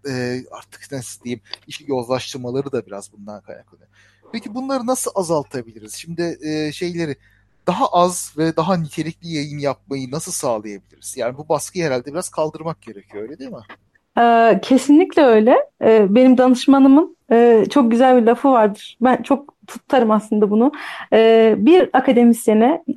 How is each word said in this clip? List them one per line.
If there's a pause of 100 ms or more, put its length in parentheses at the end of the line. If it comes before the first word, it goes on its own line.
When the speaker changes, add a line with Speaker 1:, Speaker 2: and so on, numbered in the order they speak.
Speaker 1:
e, (100)
artık
nasıl
diyeyim, (260)
işi
yozlaştırmaları
da
biraz
bundan
kaynaklanıyor. (420)
Peki
bunları
nasıl
azaltabiliriz?
Şimdi,
e,
şeyleri (520)
daha
az
ve
daha
nitelikli
yayın
yapmayı
nasıl
sağlayabiliriz?
Yani
bu
baskıyı
herhalde
biraz
kaldırmak
gerekiyor,
öyle
değil
mi? (600)
Speaker 2:
Ee,
kesinlikle
öyle. (240)
Ee,
benim
danışmanımın, (140)
e,
çok
güzel
bir
lafı
vardır.
Ben
çok (140)
tutarım
aslında
bunu. (420)
Ee,
bir
akademisyene (140)